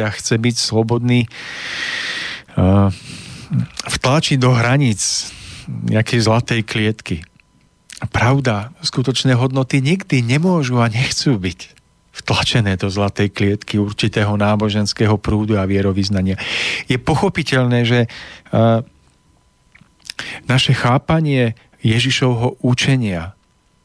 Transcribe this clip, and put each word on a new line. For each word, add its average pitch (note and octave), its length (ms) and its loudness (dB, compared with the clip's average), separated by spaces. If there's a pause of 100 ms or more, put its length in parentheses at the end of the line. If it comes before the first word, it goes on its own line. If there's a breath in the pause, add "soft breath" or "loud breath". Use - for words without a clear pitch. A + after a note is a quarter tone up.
a G#2+ 80 0
chce - 260 -2
byť A#2 180 0
slobodný, A#2 720 2
eh, - 1600 -2 (1000 loud breath)
vtlačiť C#3+ 520 0
do B2+ 140 4
hraníc A#2+ 800 0 (360 loud breath)
nejakej A2+ 600 0
zlatej A2+ 400 2
klietky. G#2+ 500 -4 (960)
Pravda, A#2+ 720 0
skutočné C3 500 0
hodnoty C3 460 0
nikdy C#3+ 400 0
nemôžu C3+ 580 2
a A#2 140 2
nechcú A#2+ 480 0
byť F2+ 200 -6 (560)
vtlačené G2+ 640 0
do G2 80 -2
zlatej G2+ 440 0
klietky G2+ 440 -2
určitého G#2 600 0
náboženského G#2 840 2
prúdu G#2+ 400 0
a F#2+ 80 0
vierovyznania. G2 720 0 (480 loud breath)
Je B2+ 80 0
pochopiteľné, B2+ 880 0
že, B2 220 2
eh, - 720 0 (1700 loud breath)
naše C3 240 2
chápanie C3 840 2 (280 soft breath)
Ježišovho A#2+ 800 0
učenia A#2 720 0 (480)